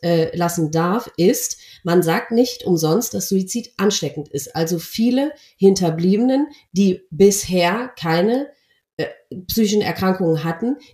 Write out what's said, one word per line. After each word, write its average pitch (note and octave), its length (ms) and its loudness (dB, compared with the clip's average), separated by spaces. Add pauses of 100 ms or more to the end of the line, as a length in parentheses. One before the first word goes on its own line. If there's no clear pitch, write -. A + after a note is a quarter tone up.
äh, E3 340 0
lassen E3+ 360 -2
darf, F3 460 -2
ist, - 420 0 (240)
man F3 180 2
sagt E3 300 -2
nicht A#3+ 340 0
umsonst, E3+ 480 0
dass G3 160 -6
Suizid F#3+ 480 -4
ansteckend F3+ 520 -2
ist. - 260 -8
Also E3 240 -2
viele B3+ 520 0 (260)
Hinterbliebenen, G3 920 2 (240)
die F#3+ 300 2 (100)
bisher G3 840 2
keine, G3+ 520 0 (500)
äh, D3+ 80 -4 (420)
psychischen G#3 360 2
Erkrankungen E3+ 600 0
hatten, A3+ 340 -4 (160)